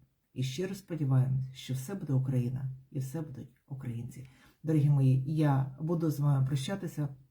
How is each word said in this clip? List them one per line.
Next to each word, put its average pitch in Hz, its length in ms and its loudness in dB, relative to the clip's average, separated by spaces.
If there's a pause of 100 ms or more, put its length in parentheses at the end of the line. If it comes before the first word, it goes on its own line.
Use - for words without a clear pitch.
(340)
І 127 100 -2
щиро 185 320 -4
сподіваємось, 131 800 0
що - 200 -8
все 196 220 -6
буде 151 180 -4
Україна 127 560 0 (220)
і 147 80 -6
все 160 220 -6
будуть - 460 -14
українці. 123 640 -10 (340)
Дорогі 151 260 4
мої, 135 460 4
я 139 440 2
буду 160 320 0
з 135 80 -2
вами 143 260 4
прощатися. 156 600 -4 (240)